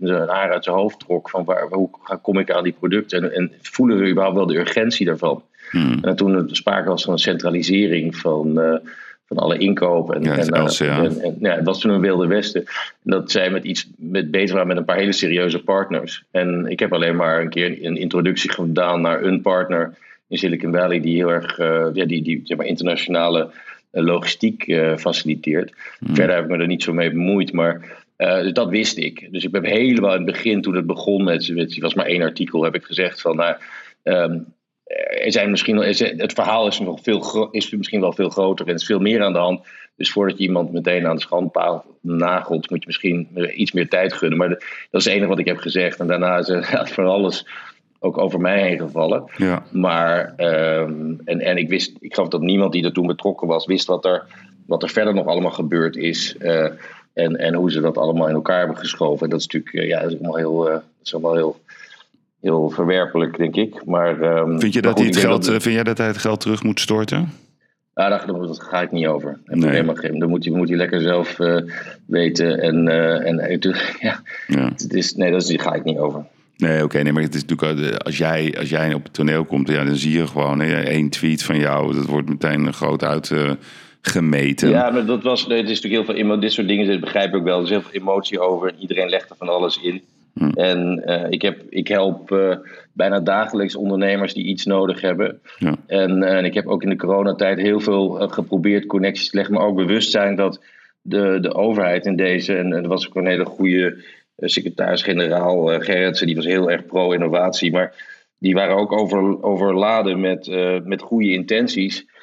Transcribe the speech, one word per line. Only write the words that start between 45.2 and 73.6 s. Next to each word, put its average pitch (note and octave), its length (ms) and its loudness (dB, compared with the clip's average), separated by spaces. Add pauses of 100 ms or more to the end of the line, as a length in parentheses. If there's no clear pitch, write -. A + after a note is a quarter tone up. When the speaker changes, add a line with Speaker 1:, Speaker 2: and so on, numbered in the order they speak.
Speaker 1:
wat F#2 100 2
ik F2+ 80 0
heb F2+ 120 -2
gezegd. F2 420 -2
En F2+ 60 -2
daarna F2+ 320 2
is F2 100 -2
er F2+ 160 0 (200)
<laughs> - 100 -10
van F#2 120 2
alles F#2+ 400 2 (560)
ook E2+ 160 -2
over F2+ 220 0
mij F#2+ 220 2
heen F2 160 0
gevallen. D#2+ 460 -2 (120)
Speaker 2:
Ja. F#2 260 0 (100)
Speaker 1:
Maar, E2+ 640 2
ehm, D#2+ 560 0 (320)
en, E2+ 160 -2
en F#2 160 0
ik E2 120 -2
wist, F2+ 320 -4
ik - 140 -16
geloof F#2 160 0
dat E2+ 100 -2
niemand F#2+ 320 2
die F2+ 120 0
er F2+ 80 0
toen F2+ 140 0
betrokken F2+ 420 -2
was, E2 180 0
wist F#2 200 0
wat F2+ 180 0
er, F2+ 180 2 (440)
wat E2+ 160 0
er - 60 -4
verder G#2+ 260 0
nog F2 120 0
allemaal F2 240 0
gebeurd E2 460 -2
is, - 420 -4
eh, E2 260 2 (480)
en, E2 240 0
en D#2+ 180 0
hoe F2 160 2
ze D#2 100 0
dat D#2+ 180 0
allemaal E2 300 2
in D#2 60 0
elkaar F2 240 2
hebben E2 180 0
geschoven. D2+ 480 -2
En D#2 60 -2
dat D#2+ 100 -2
is - 60 -8
natuurlijk, - 280 -6
eh, E2+ 140 -2
ja, E2 120 0
dat E2 100 -2
is E2 80 -6
allemaal E2 180 -6
heel, D#2+ 320 0
eh, D#2+ 40 2
dat D#2+ 100 -2 (200)
is - 120 -10
allemaal E2 200 0
heel, D#2+ 260 0 (800)
heel D#2+ 300 2
verwerpelijk, E2+ 640 0
denk E2 200 0
ik. G#2+ 280 -2
Maar, E2+ 360 0
ehm, E2 380 2
Speaker 2:
Vind G#2+ 160 2
je A#2+ 80 2
Speaker 1:
maar F#2+ 100 4
Speaker 2:
dat - 0 -
Speaker 1:
goed, F2 60 2
Speaker 2:
hij A2+ 80 6
het - 0 -
Speaker 1:
ik A2 60 2
denk F#2+ 140 4
Speaker 2:
geld, G2 180 4
Speaker 1:
dat G2+ 100 2
Speaker 2:
eh, A2 60 2
vind A2+ 140 2
jij A2+ 100 2
dat A2 140 0
hij A2+ 80 2
het G#2+ 120 -2
geld A2 220 0
terug A2 220 -2
moet G#2+ 180 0
storten? A2 480 0 (640)
Speaker 1:
Ja, G2 140 2
daar, G2+ 180 0
daar F2+ 280 -6
ga F2+ 280 -4
ik F2 100 -4
niet E2 140 0
over. D2 240 -2
Daar D2 140 -12
heb - 120 -10
ik E2 60 4
Speaker 2:
Nee. D#2 80 4
Speaker 1:
helemaal D#2+ 240 2
geen, D2+ 240 -6
daar E2 100 0
moet E2+ 160 0
hij, E2 100 -2
moet F2 140 2
hij F2 80 2
lekker F2 240 0
zelf, F2 400 0
eh, E2+ 160 4 (500)
weten. E2+ 540 2
En, E2 280 4
eh, E2 400 2
en, E2 100 0
en F2 220 -2